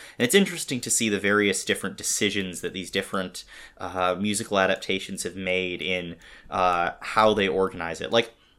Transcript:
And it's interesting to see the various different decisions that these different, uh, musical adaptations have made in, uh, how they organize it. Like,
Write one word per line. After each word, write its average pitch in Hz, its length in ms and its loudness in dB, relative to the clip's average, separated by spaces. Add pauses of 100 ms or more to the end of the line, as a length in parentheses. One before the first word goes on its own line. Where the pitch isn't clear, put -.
(180)
And 117 60 2
it's 123 100 2
interesting 170 480 2
to 120 80 -8
see 113 180 2
the 101 120 2
various 101 440 2
different 95 320 -4
decisions 95 640 -2
that 87 120 -6
these 92 180 -10
different, 95 540 -4 (340)
uh, 90 400 0
musical 104 400 0
adaptations 95 640 0
have 90 140 -6
made 92 460 -2
in, 87 340 -4 (340)
uh, 87 500 2
how 110 340 4
they 98 140 4
organize 85 520 0
it. - 120 -6
Like, 113 200 2 (260)